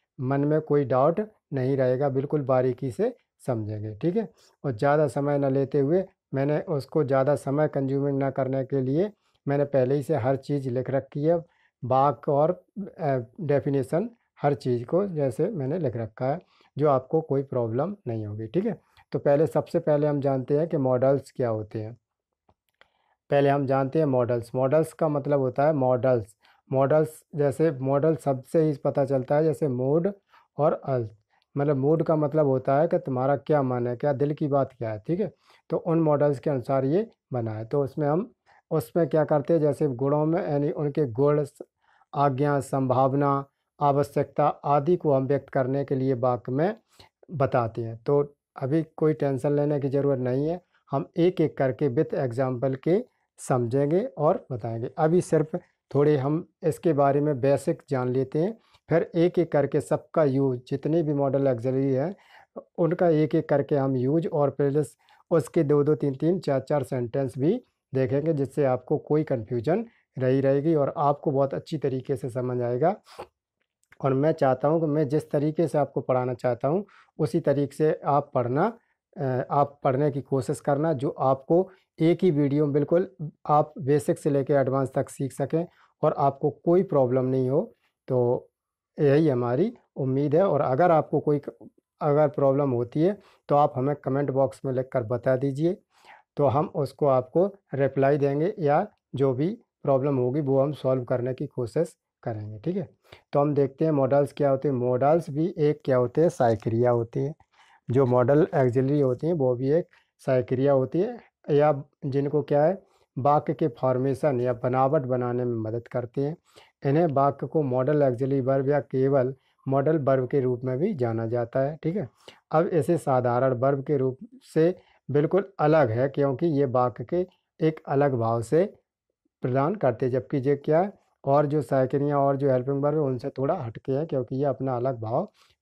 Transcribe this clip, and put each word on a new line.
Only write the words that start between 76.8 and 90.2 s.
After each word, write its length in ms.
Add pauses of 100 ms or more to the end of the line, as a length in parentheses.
उसी 220
तरीके 360
से 280
आप 300
पढ़ना, 440 (380)
अ, 340
आप 340
पढ़ने 260
की 100
कोशिश 400
करना, 320
जो 160
आपको 600 (300)
एक 220
ही 80
वीडियो 340
में 80
बिल्कुल 380 (360)
आप 320
बेसिक 400
से 120
लेकर 240
एडवांस 400
तक 140
सीख 240
सकें 340 (360)
और 160
आपको 320
कोई 320
प्रॉब्लम 420
नहीं 260
हो। 240 (340)
तो 400 (520)
यही 280
हमारी 480 (200)
उम्मीद 380